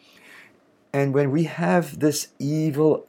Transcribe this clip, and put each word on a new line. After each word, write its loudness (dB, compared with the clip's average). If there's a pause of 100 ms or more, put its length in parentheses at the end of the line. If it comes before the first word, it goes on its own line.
(920)
And 0
when 2
we 2
have -2
this 0 (100)
evil 0